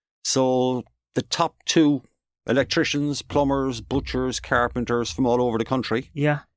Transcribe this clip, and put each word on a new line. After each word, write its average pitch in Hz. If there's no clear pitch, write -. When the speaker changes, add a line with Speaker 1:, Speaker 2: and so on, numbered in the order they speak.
Speaker 1:
So 127
the 120
top -
two 147
electricians, 143
plumbers, 139
butchers, 131
carpenters 120
from 131
all 123
over 120
the -
country 127
Speaker 2:
Yeah. 147